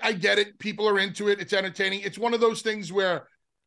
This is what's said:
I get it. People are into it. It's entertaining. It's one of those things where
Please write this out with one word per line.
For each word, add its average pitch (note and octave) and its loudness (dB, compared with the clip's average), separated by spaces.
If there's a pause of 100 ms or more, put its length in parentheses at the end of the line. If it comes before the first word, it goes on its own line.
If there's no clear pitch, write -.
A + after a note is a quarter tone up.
I A3+ 0
get G3+ 2
it. G#3 -2
People G#3 -4
are G3+ 4
into G3+ -2
it. G3+ 2
It's F#3 -6
entertaining. G3 -2
It's G3 -8
one A#3 0
of A3+ 2
those A3+ 4
things G#3+ -4
where F#3 0 (400)